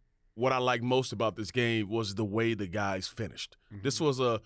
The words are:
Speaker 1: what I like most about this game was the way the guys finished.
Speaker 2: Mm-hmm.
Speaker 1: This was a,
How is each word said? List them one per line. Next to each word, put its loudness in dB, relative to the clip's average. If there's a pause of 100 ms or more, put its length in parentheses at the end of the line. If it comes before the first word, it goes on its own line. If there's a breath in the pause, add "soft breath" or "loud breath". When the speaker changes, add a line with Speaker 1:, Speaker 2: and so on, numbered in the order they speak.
(340)
Speaker 1:
what 2
I 2
like 2
most 2
about 0
this -6
game 2
was -2
the 0
way 2
the -4
guys -2
finished. -10 (160)
Speaker 2:
Mm-hmm. -14
Speaker 1:
This -2
was 2
a, 2